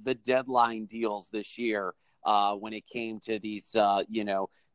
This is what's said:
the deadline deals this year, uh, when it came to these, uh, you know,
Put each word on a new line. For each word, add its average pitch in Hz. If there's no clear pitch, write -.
the 127
deadline 117
deals 104
this 107
year, 107
uh, 104
when 107
it 107
came 113
to 110
these, 107
uh, 101
you 110
know, 98